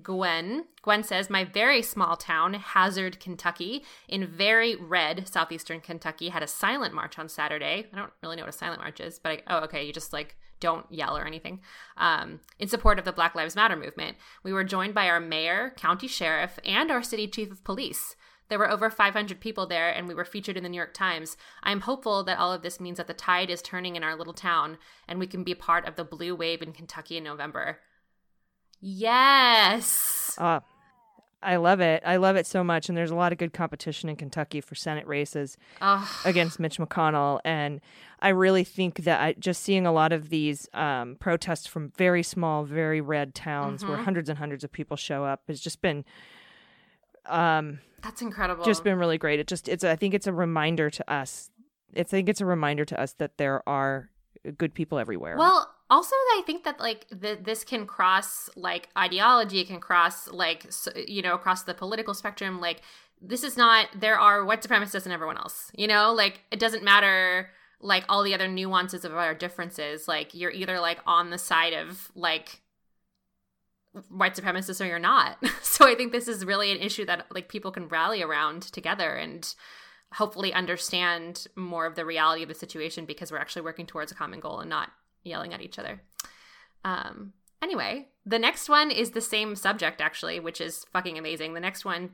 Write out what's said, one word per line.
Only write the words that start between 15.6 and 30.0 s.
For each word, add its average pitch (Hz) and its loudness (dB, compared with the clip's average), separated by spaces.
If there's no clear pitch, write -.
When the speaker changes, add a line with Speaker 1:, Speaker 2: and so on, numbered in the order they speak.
Speaker 1:
county 180 0
sheriff, 170 -2
and 277 2
our 240 0
city 214 -4
chief 208 -8
of - -20
police. - -6
There 214 0
were 202 4
over 214 2
five 202 4
hundred 208 -4
people 208 -6
there, 170 0
and 180 -4
we 175 -8
were 175 -4
featured 196 -8
in 185 -6
the 180 -8
New 175 -8
York 170 -8
Times. 165 -4
I 196 2
am 202 -2
hopeful 220 -2
that 185 -2
all 180 2
of 170 -6
this 175 -10
means 175 -10
that 170 -8
the 170 -12
tide 180 0
is 175 -6
turning 180 -8
in 165 -6
our 160 -2
little 165 -10
town, 160 0
and 175 -6
we 185 -2
can 185 -6
be 180 -4
part 170 2
of 160 -8
the 165 -6
blue 170 -8
wave 165 -4
in 156 -10
Kentucky 165 -14
in 160 -8
November." 151 -8
Yes! 226 6